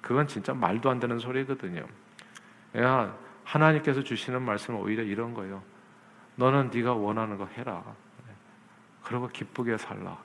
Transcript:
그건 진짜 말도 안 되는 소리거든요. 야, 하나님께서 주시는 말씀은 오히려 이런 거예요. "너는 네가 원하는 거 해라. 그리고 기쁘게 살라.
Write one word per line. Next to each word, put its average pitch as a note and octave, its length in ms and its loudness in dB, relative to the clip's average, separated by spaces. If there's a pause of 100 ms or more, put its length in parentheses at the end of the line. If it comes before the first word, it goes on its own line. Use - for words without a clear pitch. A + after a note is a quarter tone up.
그건 C#3 260 2
진짜 B2 280 -4
말도 A#2+ 340 2
안 B2+ 100 2
되는 A#2+ 200 0
소리거든요. B2+ 640 -4 (920)
야, A#2+ 360 4 (300)
하나님께서 D3+ 580 6
주시는 B2+ 400 -4
말씀은 A2 380 -2
오히려 G#2+ 220 0
이런 A2+ 320 -2
거예요. G2 280 -8 (760)
"너는 C3 360 6
네가 A#2+ 220 2
원하는 G#2+ 440 0
거 G2 80 -4 (100)
해라. A#2 260 -6 (1200)
그리고 B2 260 -4
기쁘게 A#2 500 -4
살라. F#2+ 460 -8